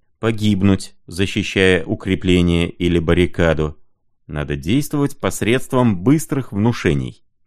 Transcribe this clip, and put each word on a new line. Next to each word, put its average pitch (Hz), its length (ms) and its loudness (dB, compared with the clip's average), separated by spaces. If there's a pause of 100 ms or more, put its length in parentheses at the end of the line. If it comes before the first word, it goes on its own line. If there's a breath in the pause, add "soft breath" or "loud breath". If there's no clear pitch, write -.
(200)
погибнуть, 101 760 0 (120)
защищая 95 800 0
укрепление 87 840 0
или 85 300 0
баррикаду, 82 800 0 (500)
надо 73 280 -6
действовать 139 640 -4
посредством 107 840 0
быстрых 139 500 0
внушений. 95 720 -2 (240)